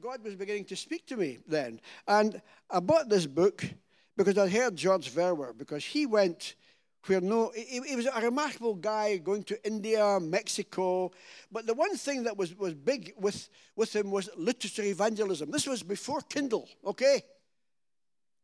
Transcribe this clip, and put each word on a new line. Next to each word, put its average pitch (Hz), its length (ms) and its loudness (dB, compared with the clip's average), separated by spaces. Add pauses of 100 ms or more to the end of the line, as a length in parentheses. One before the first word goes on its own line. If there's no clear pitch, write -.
God 240 220 -10
was 208 120 -10
beginning 196 300 -6
to 196 100 -10
speak - 320 -8
to 262 100 -6
me 139 300 -2
then. 127 320 -2 (280)
And 208 340 4 (280)
I 185 100 2
bought 277 300 4
this 190 160 4
book 165 380 2 (540)
because 190 200 4
I 196 120 4
heard 220 260 2
George 160 340 2
Verwer, 143 480 0
because 143 280 -8
he 294 200 -2
went 202 500 2 (500)
where 190 160 2
no, 226 340 2
he, 247 300 -8
he 285 100 -4
was 233 100 0
a 254 160 -2
remarkable 233 540 -2
guy 208 420 0
going 190 260 -2
to 208 240 -6
India, 208 540 2
Mexico. 185 920 -2 (400)
But 226 140 -8
the 226 80 2
one 339 240 0
thing 269 260 -2
that 220 140 -2
was, 180 200 -4
was 190 160 -2
big 170 440 -4
with, 196 320 -4 (260)
with 214 200 -2
him 202 140 0
was 196 280 -2
literature 208 460 -4
evangelism. 196 680 0
This 285 160 -2
was 233 160 -4
before 226 380 -6
Kindle, 233 480 -4 (160)
okay? 240 360 4 (1200)